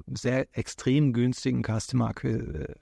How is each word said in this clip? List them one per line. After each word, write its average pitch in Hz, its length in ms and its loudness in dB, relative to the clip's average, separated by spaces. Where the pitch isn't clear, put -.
sehr 123 400 -2
extrem 139 540 2
günstigen 123 520 2
Customer 113 480 0
Acqui-, 120 260 -2
äh, - 440 -6